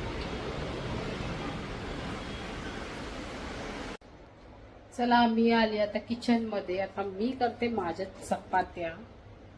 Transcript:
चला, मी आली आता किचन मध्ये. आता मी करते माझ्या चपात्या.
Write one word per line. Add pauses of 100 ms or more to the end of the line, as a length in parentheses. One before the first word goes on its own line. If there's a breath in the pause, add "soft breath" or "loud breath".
(4000)
चला,
मी
आली
आता
किचन
मध्ये.
आता
मी
करते
माझ्या
चपात्या. (640)